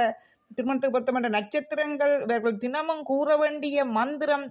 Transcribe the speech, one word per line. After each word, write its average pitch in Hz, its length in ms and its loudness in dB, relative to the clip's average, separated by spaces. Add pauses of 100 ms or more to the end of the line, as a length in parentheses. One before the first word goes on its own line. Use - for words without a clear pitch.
(540)
திருமணத்துக்கு 262 400 0
பொருத்தமட்ட 247 340 0
நட்சத்திரங்கள், 285 960 0
இவர்கள் 226 340 0
தினமும் 302 460 -4
கூற 277 340 2
வேண்டிய 294 480 0
மந்திரம், 277 680 0